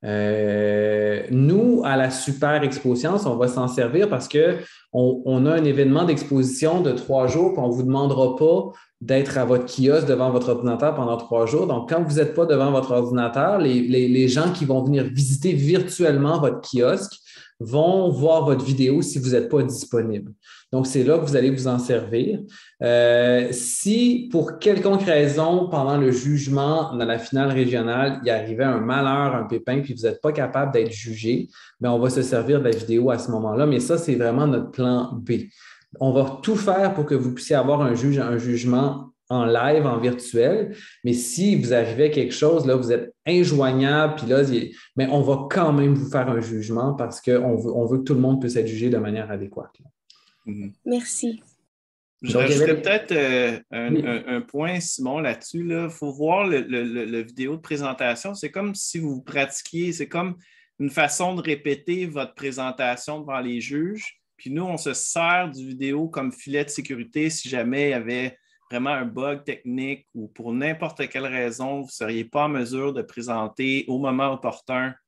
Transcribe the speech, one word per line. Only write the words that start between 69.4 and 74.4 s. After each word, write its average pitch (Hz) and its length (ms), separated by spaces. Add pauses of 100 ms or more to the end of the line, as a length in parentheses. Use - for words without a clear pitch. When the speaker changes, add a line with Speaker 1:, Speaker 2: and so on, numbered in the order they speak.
Speaker 2:
technique 135 720
ou 107 120
pour 117 240
n'importe 151 580
quelle 135 180
raison, 127 540
vous 135 40
ne 127 60
seriez 113 320
pas 147 220
en 151 40
mesure 131 440
de 123 100
présenter 120 840
au 127 120
moment 135 340
opportun 131 640 (120)